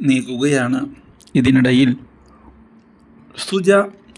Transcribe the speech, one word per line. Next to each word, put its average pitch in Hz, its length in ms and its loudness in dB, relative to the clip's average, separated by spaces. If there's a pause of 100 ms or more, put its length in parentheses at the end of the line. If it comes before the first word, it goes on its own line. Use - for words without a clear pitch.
നീക്കുകയാണ്. 131 720 -2 (600)
ഇതിനിടയിൽ 127 500 2 (1600)
സുജ 190 220 -2 (480)